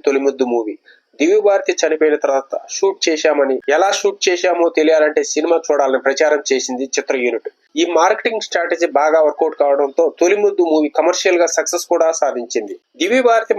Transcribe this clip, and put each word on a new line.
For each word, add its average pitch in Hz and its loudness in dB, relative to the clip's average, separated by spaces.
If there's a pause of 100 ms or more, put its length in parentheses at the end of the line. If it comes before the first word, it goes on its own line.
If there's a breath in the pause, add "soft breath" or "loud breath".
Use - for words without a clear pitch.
తొలి 139 2
ముద్దు 135 -2
మూవీ. 110 -4 (420 soft breath)
దివ్య 180 2
భారతి 190 0
చనిపోయిన 156 2
తర్వాత 139 -2 (160)
షూట్ 190 -2 (100)
చేశామని, 147 2 (200)
ఎలా 185 2
షూట్ 196 -4
చేశామో 175 0
తెలియాలంటే 156 2
సినిమా 165 0
చూడాలని 135 0
ప్రచారం 147 0 (100)
చేసింది 131 -4 (100)
చిత్ర 139 -2
యూనిట్. 117 -4 (320)
ఈ - 2 (140)
మార్కెటింగ్ 208 0
స్ట్రాటజీ 170 -2 (120)
బాగా 156 2
వర్కౌట్ 156 -2
కావడంతో 143 0
తొలి 185 2
ముద్దు 196 0
మూవీ 156 0
కమర్షియల్ 180 0
గా 165 4 (100)
సక్సెస్ 165 -4
కూడా 165 0
సాధించింది. 123 -4 (220)
దివ్య 220 0
భారతి 226 2